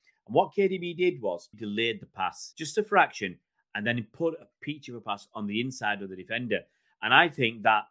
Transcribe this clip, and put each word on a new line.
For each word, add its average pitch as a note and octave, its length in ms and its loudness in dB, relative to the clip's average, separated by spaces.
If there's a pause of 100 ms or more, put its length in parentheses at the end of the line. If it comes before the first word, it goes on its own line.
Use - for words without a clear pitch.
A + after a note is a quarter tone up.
(260)
And - 100 -2
what F#3+ 180 2
K G3+ 140 4
D F#3 100 -4
B F3 160 -6
did F3 280 0
was F2+ 280 -4
he - 80 -20
delayed A2 440 -2
the - 60 -18
pass - 500 -6
just D3+ 200 -8
a G#3 60 4
fraction, D3+ 540 2 (380)
and G#2 120 -2
then A#2+ 80 2
he A#2 80 -2
put E3 300 -4
a - 140 -16 (120)
peach D3 300 -10
of A#2+ 60 -12
a A2+ 60 -14
pass G2+ 320 -8
on G#2+ 140 -6
the G#2 140 -2
inside A2 400 -4
of G2 80 -8
the F#2 80 -12
defender. A2 420 -4 (420)
And A2 120 2
I E3 160 8
think A#2+ 340 0
that A2 280 6